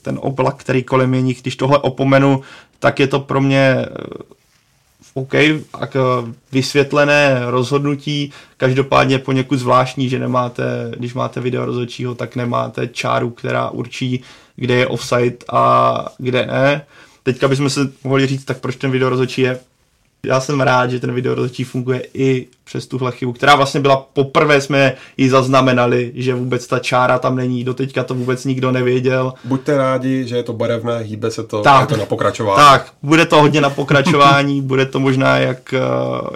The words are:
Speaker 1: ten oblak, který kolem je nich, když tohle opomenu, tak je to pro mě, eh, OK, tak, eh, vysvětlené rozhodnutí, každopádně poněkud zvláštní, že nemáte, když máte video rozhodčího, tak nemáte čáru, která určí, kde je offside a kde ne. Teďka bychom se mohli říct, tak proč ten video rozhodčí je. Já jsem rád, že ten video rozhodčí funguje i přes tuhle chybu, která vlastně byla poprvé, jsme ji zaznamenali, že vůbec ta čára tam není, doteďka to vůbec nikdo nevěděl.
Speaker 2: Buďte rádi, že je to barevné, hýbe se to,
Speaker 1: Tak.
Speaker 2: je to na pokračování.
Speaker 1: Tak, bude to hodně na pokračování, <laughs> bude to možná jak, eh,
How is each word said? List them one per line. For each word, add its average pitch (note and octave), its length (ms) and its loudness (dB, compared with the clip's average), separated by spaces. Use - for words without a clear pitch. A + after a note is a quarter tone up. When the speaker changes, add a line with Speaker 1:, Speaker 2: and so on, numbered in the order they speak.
Speaker 1:
ten C3+ 200 -8
oblak, C3 340 -2
který C3 260 -2
kolem C3 320 0
je B2+ 80 0
nich, B2+ 200 -2
když C3 140 -8
tohle C#3 220 2
opomenu, C3+ 600 2
tak B2+ 220 0
je C#3 60 4
to C3+ 140 -2
pro C3+ 200 -4
mě, C3+ 200 2
eh, B2+ 260 2
OK, C3+ 200 -6
tak, - 160 -8
eh, B2+ 360 0
vysvětlené C#3+ 920 2
rozhodnutí, C#3+ 880 -2
každopádně C3+ 640 2
poněkud C3+ 400 0
zvláštní, B2+ 500 0
že B2+ 100 -2
nemáte, B2 460 -2
když A#2+ 180 -10
máte B2 260 -6
video B2 260 -4
rozhodčího, B2 480 -6
tak A#2 220 -10
nemáte A#2+ 520 -4
čáru, B2 420 -4
která B2 400 -6
určí, B2+ 500 -6
kde B2 180 -2
je B2 120 4
offside B2 500 -2
a B2 540 2
kde B2 280 -2
ne. C#3 400 0
Teďka C3+ 260 0
bychom C3+ 220 0
se C#3 100 -2
mohli C3+ 220 2
říct, C3+ 180 -4
tak - 160 -6
proč B2+ 160 -8
ten C3+ 140 -4
video C3 180 2
rozhodčí B2+ 340 -2
je. B2+ 160 0
Já C3 140 2
jsem C#3 200 -2
rád, B2+ 300 2
že B2 100 -4
ten B2 120 -4
video B2+ 220 -2
rozhodčí B2+ 300 -4
funguje B2+ 380 -4
i C3 320 0
přes - 220 -10
tuhle B2+ 260 -6
chybu, B2 200 -6
která C#3 240 2
vlastně C#3 240 -2
byla C3+ 320 0
poprvé, C#3+ 480 2
jsme C#3 340 0
ji C3 140 2
zaznamenali, B2+ 840 2
že B2+ 200 -4
vůbec B2 320 -4
ta B2 120 -2
čára B2+ 400 2
tam B2+ 180 -2
není, B2+ 280 -4
doteďka B2+ 400 -4
to C3+ 100 -8
vůbec B2 300 -4
nikdo B2+ 280 -2
nevěděl. B2+ 600 0
Speaker 2:
Buďte C3 320 0
rádi, C3 500 0
že A#2+ 100 -6
je A#2+ 60 -2
to A#2 100 -8
barevné, A#2 460 -2
hýbe A2 320 -6
se A2+ 120 -8
to, A2 200 -4
Speaker 1:
Tak. C3+ 180 8
Speaker 2:
je B2+ 60 0
to G#2+ 40 -4
na G2+ 60 -4
pokračování. G#2 500 0
Speaker 1:
Tak, C#3 360 6
bude D#3+ 240 4
to D#3+ 140 4
hodně D3 200 4
na C#3 100 2
pokračování, C#3 920 4
<laughs> - 0 -
bude C3 240 0
to C3+ 140 -4
možná C3+ 380 2
jak, C3 360 -4
eh, C3 40 0